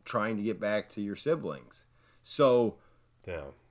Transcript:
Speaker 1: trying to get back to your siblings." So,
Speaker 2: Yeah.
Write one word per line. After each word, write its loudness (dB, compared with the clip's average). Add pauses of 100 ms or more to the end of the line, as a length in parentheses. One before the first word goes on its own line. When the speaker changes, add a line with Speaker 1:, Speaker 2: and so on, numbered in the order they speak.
Speaker 1:
trying -2
to -4
get -2
back -2
to -8
your -6
siblings." -6 (340)
So, 4 (480)
Speaker 2:
Yeah. -8 (260)